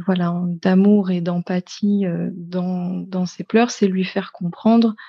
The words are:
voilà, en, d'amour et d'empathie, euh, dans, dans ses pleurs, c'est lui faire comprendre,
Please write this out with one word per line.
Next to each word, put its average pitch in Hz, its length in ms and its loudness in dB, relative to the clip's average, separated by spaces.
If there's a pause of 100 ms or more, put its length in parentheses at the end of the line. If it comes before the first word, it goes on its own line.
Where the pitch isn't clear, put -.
voilà, 180 260 0
en, 175 140 -2
d'amour 185 640 4
et 175 120 -2
d'empathie, 180 840 -2
euh, 170 280 -2
dans, 180 680 -6
dans 185 260 -4
ses - 180 -8
pleurs, 233 280 2
c'est 208 160 0
lui 185 160 0
faire 185 280 -6
comprendre, 220 600 2 (160)